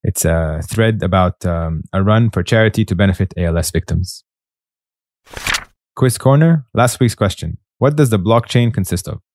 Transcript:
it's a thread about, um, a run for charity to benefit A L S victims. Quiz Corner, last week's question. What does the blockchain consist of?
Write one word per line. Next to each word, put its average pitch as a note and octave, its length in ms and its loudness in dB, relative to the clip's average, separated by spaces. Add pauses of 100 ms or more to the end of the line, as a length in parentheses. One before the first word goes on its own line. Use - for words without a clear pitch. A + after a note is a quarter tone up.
it's - 220 -4
a E2 440 -2
thread A2 320 0
about, F#2 440 0
um, E2 380 -4 (100)
a F#2+ 100 0
run A2 260 2
for F2+ 140 -4
charity A2 420 2
to F2+ 100 -4
benefit F#2+ 420 0
A F2 80 -2
L E2+ 120 0
S E2 140 -4
victims. - 520 -4 (1700)
Quiz B2+ 220 0
Corner, D3+ 560 4
last A#2+ 260 0
week's A#2+ 160 2
question. E2+ 420 -4 (220)
What D3 160 2
does C#3+ 160 4
the G#2 80 2
blockchain A2+ 520 2
consist F#2 360 -4
of? - 140 -10 (140)